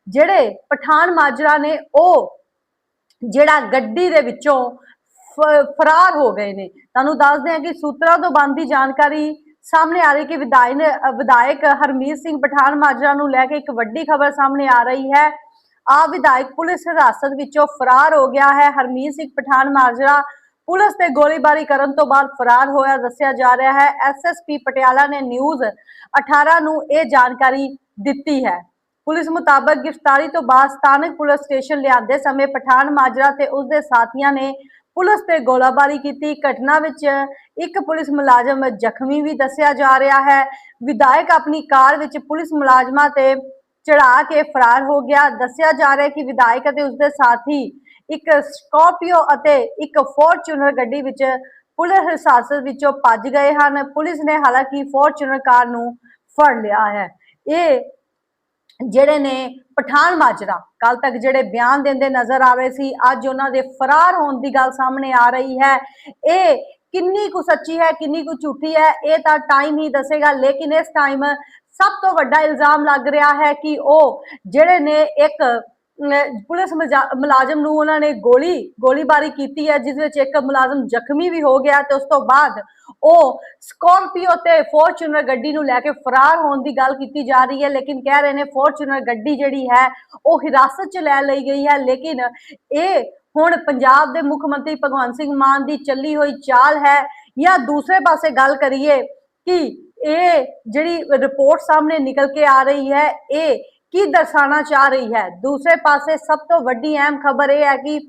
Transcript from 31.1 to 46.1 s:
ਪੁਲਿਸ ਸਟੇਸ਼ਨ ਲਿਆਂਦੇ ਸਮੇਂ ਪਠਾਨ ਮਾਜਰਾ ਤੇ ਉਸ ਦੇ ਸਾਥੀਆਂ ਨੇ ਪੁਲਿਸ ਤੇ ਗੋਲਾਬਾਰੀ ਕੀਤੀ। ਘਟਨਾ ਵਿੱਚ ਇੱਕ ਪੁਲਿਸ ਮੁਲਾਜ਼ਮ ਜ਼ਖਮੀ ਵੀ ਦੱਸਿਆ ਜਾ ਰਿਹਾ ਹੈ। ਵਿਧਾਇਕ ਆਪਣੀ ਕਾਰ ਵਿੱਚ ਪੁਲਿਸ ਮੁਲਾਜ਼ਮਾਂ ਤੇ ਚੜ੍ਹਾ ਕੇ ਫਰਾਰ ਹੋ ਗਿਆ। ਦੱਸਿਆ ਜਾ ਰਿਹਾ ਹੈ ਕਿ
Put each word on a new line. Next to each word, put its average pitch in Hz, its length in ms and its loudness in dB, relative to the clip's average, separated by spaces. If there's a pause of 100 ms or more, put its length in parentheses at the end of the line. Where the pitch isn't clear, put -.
ਪੁਲਿਸ 285 240 0
ਸਟੇਸ਼ਨ 285 380 -6
ਲਿਆਂਦੇ 262 400 0
ਸਮੇਂ 277 280 -2
ਪਠਾਨ 269 440 0
ਮਾਜਰਾ 269 400 0
ਤੇ 277 160 -2
ਉਸ 269 200 -6
ਦੇ 294 140 -2
ਸਾਥੀਆਂ 262 520 0
ਨੇ 269 200 -4 (420)
ਪੁਲਿਸ 415 260 0
ਤੇ 330 180 0
ਗੋਲਾਬਾਰੀ 254 600 2
ਕੀਤੀ। 285 360 -8
ਘਟਨਾ 277 440 -2
ਵਿੱਚ 302 260 -6 (540)
ਇੱਕ 339 220 -6
ਪੁਲਿਸ 311 300 -6
ਮੁਲਾਜ਼ਮ 269 580 2
ਜ਼ਖਮੀ 254 540 -4
ਵੀ 302 100 -6
ਦੱਸਿਆ 277 400 0
ਜਾ 262 260 2
ਰਿਹਾ 277 220 2
ਹੈ। 277 240 4 (380)
ਵਿਧਾਇਕ 269 480 2
ਆਪਣੀ 311 320 0
ਕਾਰ 269 340 4
ਵਿੱਚ 294 220 -8
ਪੁਲਿਸ 311 340 -8
ਮੁਲਾਜ਼ਮਾਂ 269 580 2
ਤੇ 269 240 2 (520)
ਚੜ੍ਹਾ 285 360 4
ਕੇ 302 200 -2
ਫਰਾਰ 262 400 2
ਹੋ 285 180 0
ਗਿਆ। 285 280 2
ਦੱਸਿਆ 254 440 -2
ਜਾ 277 240 2
ਰਿਹਾ 285 80 0
ਹੈ 285 40 0
ਕਿ 294 140 -8